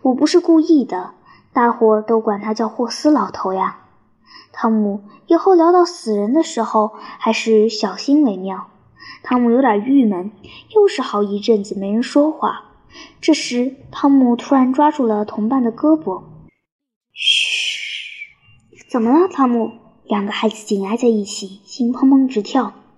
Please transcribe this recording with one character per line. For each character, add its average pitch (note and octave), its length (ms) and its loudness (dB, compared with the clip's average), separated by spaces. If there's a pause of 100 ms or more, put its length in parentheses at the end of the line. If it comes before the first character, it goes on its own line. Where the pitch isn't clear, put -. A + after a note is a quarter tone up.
我 B3+ 100 2
不 C#4 120 0
是 F4 120 4
故 E4 220 4
意 D4+ 240 4
的， F#3 280 -10 (420)
大 A#3+ 180 2
伙 A3+ 220 2
儿 G#3+ 80 0
都 A3+ 180 0
管 G#3+ 220 -4
他 A3 100 -4
叫 A3 160 -4
霍 A3+ 220 -6
斯 - 200 0
老 A3 200 0
头 - 240 -6
呀。 F#3+ 240 -4 (720)
汤 - 180 -2
姆， G#3 340 -2 (220)
以 E4 80 4
后 F#4 200 4
聊 E4+ 180 4
到 F4+ 140 4
死 A3+ 280 -6
人 G#3 200 0
的 D#4+ 80 2
时 A#3+ 200 -4
候， G#3+ 300 0 (260)
还 A3+ 140 0
是 A3 380 2
小 F#3+ 260 -6
心 C#4+ 260 2
为 G#3+ 140 0
妙。 F#3+ 300 -10 (560)
汤 B3 180 -2
姆 A#3+ 100 2
有 B3 120 2
点 G#3 200 2
郁 C4 220 4
闷， G3 260 -2 (440)
又 G#4 140 6
是 F#4+ 120 -4
好 A3 220 -4
一 G3+ 180 -4
阵 G#3 240 0
子 - 140 -10
没 G3 120 -6
人 A3 120 0
说 D4 280 2
话。 - 340 -6 (580)
这 E4 100 2
时， B3+ 440 -4 (140)
汤 - 220 0
姆 B3 240 4
突 - 180 -2
然 B3+ 200 2
抓 D4 160 2
住 D4 160 -2
了 G#3+ 180 -2
同 G#3+ 240 -6
伴 C4 160 0
的 A3+ 80 -2
胳 D#4 260 2
膊。 F#3 240 -8 (880)
“嘘， - 1160 -4 (600)
怎 B3 100 -2
么 A#3 180 4
了， F4+ 100 4
汤 C4+ 200 0
姆？” A3+ 220 -2 (340)
两 G3+ 220 -2
个 G#3 60 -8
孩 A3 180 -2
子 - 160 -18
紧 G3 200 -2
挨 A3 120 -4
在 B3 100 2
一 G#3+ 160 0
起， G3 400 -14
心 A#3+ 300 -4
砰 C4+ 140 2
砰 C4+ 200 4
直 A3 140 -4
跳。 G#3+ 320 -4 (240)